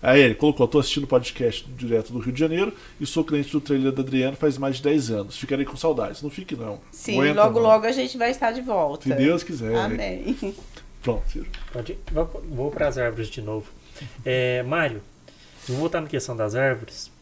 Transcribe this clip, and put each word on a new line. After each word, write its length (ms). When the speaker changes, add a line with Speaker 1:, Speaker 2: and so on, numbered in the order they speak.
Speaker 1:
Aí 180
ele 140
colocou, 340
"Tô 120
assistindo 240
o 20
podcast 580
direto 340
do 60
Rio 140
de 60
Janeiro 360
e 60
sou 180
cliente 280
do 80
trailer 300
da 120
Adriana 340
faz 220
mais 180
de 60
dez 280
anos. 280
Ficarei 260
com 120
saudades." 440
Não 80
fique, 280
não. 220
Speaker 2:
Sim, 280
Speaker 1:
Aguenta 240
Speaker 2:
logo, 140
Speaker 1:
a 40
mão. 100
Speaker 2:
logo 140
a 60
gente 260
vai 120
estar 220
de 80
volta. 440
Speaker 1:
Se 100
Deus 300
quiser. 300
Speaker 2:
Amém. 600
Speaker 1:
Pronto, 300
Ciro. 160
Speaker 3:
Pode 200
ir. 60
Vou, 380
vou 220
pras 260
árvores 300
de 120
novo. 300
É, 380
Mário, 360
vou 120
voltar 240
na 60
questão 280
das 180
árvores 560